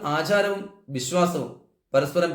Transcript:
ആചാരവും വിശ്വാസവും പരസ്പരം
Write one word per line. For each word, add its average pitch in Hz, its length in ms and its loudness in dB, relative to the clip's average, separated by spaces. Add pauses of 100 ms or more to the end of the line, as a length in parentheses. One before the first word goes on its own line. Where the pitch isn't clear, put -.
(160)
ആചാരവും 196 480 0 (320)
വിശ്വാസവും 175 560 0 (420)
പരസ്പരം 156 400 2